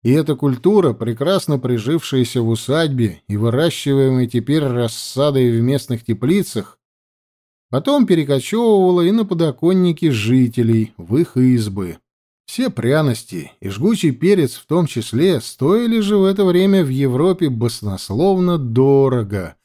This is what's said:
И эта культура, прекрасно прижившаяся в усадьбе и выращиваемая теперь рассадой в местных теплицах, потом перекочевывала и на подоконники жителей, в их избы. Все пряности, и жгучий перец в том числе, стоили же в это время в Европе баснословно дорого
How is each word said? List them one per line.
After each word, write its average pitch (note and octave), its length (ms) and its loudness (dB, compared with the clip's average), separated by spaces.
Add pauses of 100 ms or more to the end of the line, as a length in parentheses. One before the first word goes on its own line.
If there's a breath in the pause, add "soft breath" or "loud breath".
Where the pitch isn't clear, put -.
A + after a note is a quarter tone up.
И A#2+ 80 2
эта D3+ 240 0
культура, D3 580 2
прекрасно C#3 640 -2
прижившаяся B2 800 -2
в A2+ 80 0
усадьбе B2 760 -2
и G2+ 100 -4
выращиваемая C3 920 0
теперь C#3 360 -2
рассадой B2+ 880 -2
в A#2 100 0
местных B2 420 -2
теплицах, A#2+ 760 -4 (920)
потом C#4 360 0
перекочевывала F3+ 960 2
и F3 100 2
на A3 140 0
подоконники E3+ 840 0
жителей, A2+ 880 0
в F#2+ 200 -4
их D#3 200 -2
избы. G#2 600 0 (540)
Все B3 180 -4
пряности, A#2+ 920 -2
и G2 80 -8
жгучий D3+ 420 0
перец D#3+ 440 0
в - 100 -20
том E3 200 0
числе, C3+ 540 -2
стоили A3+ 640 0
же G3+ 160 0
в F#3+ 80 4
это G3 180 0
время F#3 400 4
в C#3 60 -2
Европе C#3 580 0
баснословно C3 1080 -2
дорого B2 1080 0